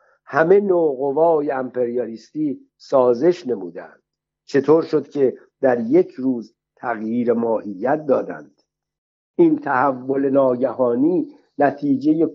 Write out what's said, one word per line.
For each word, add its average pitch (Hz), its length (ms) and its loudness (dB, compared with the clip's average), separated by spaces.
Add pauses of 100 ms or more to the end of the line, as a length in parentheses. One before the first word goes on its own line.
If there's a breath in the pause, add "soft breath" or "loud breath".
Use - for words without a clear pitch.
(260 soft breath)
همه 165 360 4
نوع 175 360 0
قوای 147 540 0
امپریالیستی 123 1080 -6 (160)
سازش 123 720 2
نمودند. 90 560 -10 (420)
چطور 143 380 2
شد 147 260 -4
که 135 300 0 (220 loud breath)
در 123 200 2
یک 160 300 2
روز 127 440 -6 (220)
تغییر 117 560 -2
ماهیت 113 760 -2
دادند؟ 104 560 -4 (760)
این 160 220 4
تحول 135 720 -2
ناگهانی 131 1000 0 (300 loud breath)
نتیجه 143 760 0